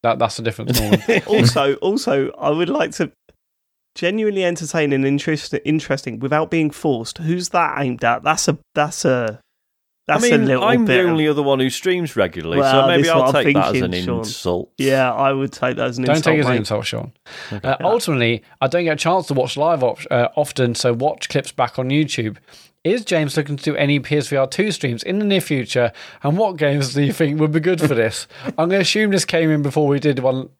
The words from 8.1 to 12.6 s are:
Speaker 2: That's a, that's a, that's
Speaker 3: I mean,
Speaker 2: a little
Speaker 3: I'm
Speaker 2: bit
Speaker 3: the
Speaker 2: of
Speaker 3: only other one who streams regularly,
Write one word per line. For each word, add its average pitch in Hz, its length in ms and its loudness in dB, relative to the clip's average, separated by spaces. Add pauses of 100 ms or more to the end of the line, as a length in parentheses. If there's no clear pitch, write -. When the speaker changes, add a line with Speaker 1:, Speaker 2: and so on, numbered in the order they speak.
Speaker 2:
That's 156 260 0
a, 143 100 0 (160)
that's 151 300 -2
a, 120 340 0 (680)
that's 185 180 2
Speaker 3:
I 240 60 4
mean, 151 100 6
Speaker 2:
a - 40 2
little 127 200 2
Speaker 3:
I'm 240 220 4
Speaker 2:
bit - 80 2
Speaker 3:
the 185 100 4
Speaker 2:
of 175 60 2
Speaker 3:
only 156 180 2
other 147 140 0
one 139 180 2
who 131 100 2
streams 180 460 -2
regularly, 85 440 0